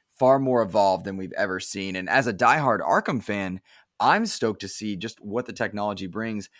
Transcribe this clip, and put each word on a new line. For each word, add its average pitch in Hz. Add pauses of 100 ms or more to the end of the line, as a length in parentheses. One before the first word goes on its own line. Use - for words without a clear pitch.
(120)
far 131
more 127
evolved 98
than 98
we've 95
ever 92
seen. 98
And 92
as 127
a 117
diehard 123
Arkham 123
fan, 95 (360)
I'm 175
stoked 113
to 101
see 104
just 110
what 113
the 110
technology 101
brings. 107